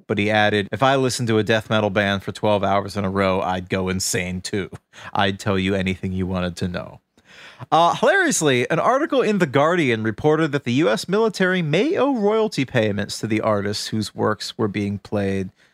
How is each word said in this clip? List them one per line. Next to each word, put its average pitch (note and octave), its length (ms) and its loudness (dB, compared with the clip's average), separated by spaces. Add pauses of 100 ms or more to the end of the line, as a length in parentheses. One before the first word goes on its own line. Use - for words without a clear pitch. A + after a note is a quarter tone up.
But G#2 140 -2
he G#2 100 0
added, G#2 420 2
"If G#2+ 120 0
I C3+ 140 4
listened B2+ 320 0
to C#3+ 100 4
a A2 40 2
death A2 280 0
metal G#2+ 180 2
band G2 320 0
for - 100 -8
twelve G#2 320 0
hours G2 320 0
in G2 100 -2
a F#2+ 40 -2
row, F#2+ 320 2
I'd F#2 280 -4
go F#2 200 -2
insane F#2 520 -4
too. G2 280 -6 (440)
I'd G2 260 0
tell G2 180 0
you F#2+ 160 0
anything F#2+ 380 -2
you F#2 160 -2
wanted F2+ 300 -4
to F#2 100 -4
know." - 320 -10 (720)
Uh, E3 200 6
hilariously, A3 760 2
an D#3+ 100 0
article C4+ 420 2
in G#3 180 2
The F3 60 4
Guardian D3 560 2
reported D3+ 520 0
that C#3+ 100 -2
the A#2+ 100 -4
U D#3+ 160 2
S G#3+ 200 -2
military F#3 520 0
may F#3 360 0
owe C4+ 180 0
royalty G#3+ 480 0
payments G#2 560 -2
to A#2 80 -4
the G#2+ 140 0
artists G#2 460 -2
whose G#2+ 280 -4
works G#2+ 420 -4
were A2+ 120 0
being G2+ 280 -2
played G2 520 -4 (240)